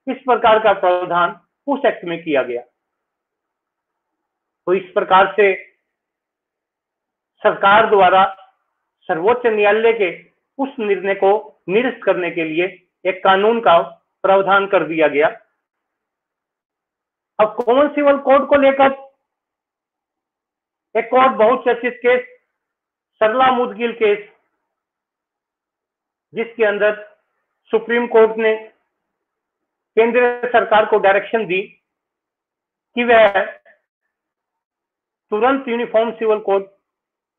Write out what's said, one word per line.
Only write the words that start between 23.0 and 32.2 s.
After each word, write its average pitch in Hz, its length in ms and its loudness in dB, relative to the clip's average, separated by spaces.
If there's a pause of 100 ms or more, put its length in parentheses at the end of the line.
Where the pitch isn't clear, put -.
सरला 262 300 2
मुदगिल 233 420 -4
case, 208 360 -2 (2000)
जिसके 226 300 -4
अंदर 208 520 -2 (480)
सुप्रीम 233 420 -2
कोर्ट 220 300 4
ने 220 200 0 (1400)
केंद्र 240 540 0
सरकार 214 340 2
को 214 120 0
direction 202 480 0
दी 185 160 -4 (1300)